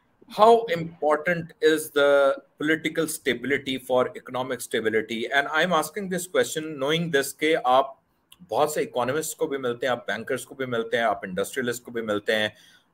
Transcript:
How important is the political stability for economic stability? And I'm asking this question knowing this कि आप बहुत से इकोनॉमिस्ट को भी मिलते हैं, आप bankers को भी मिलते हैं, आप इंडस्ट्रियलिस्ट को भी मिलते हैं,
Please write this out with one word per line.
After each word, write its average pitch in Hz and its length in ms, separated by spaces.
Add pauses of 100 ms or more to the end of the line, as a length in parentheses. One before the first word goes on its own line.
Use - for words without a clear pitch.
(400)
How 220 120 (260)
important 165 680
is 156 380 (160)
the 143 340 (320)
political 156 540
stability 131 580 (160)
for 127 140
economic 123 560
stability? 110 580 (180)
And 143 80 (100)
I'm 160 280
asking 196 300
this 180 100 (120)
question 151 480
knowing 165 300
this 139 140
कि 156 260
आप 135 480 (480)
बहुत 143 240
से 170 80
इकोनॉमिस्ट 131 560
को 160 100
भी 139 100
मिलते 120 280
हैं, 127 60
आप 120 160
bankers 113 380
को - 100
भी 131 100
मिलते 117 320
हैं, 117 60
आप 104 220
इंडस्ट्रियलिस्ट 120 580
को 123 80
भी 117 100
मिलते 107 320
हैं, 107 220 (380)